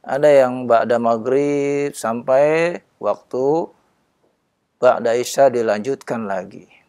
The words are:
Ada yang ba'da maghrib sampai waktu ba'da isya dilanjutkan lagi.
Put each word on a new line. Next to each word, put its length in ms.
Ada 400
yang 240
ba'da 320
maghrib 960
sampai 800
waktu 720
ba'da 400
isya 320
dilanjutkan 800
lagi. 400